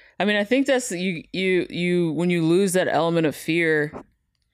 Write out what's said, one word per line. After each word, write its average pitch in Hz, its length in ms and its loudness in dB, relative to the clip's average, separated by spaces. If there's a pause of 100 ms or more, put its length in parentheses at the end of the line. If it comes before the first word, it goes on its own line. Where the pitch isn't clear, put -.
(200)
I 185 60 0
mean, 208 100 0
I 202 80 0
think 262 240 2
that's, 254 240 0
you, 180 400 -4
you, 185 380 0
you, 175 440 0
when 175 160 0
you 170 140 0
lose 175 300 2
that 175 140 2
element 165 400 0
of 135 80 -4
fear, 160 560 0 (640)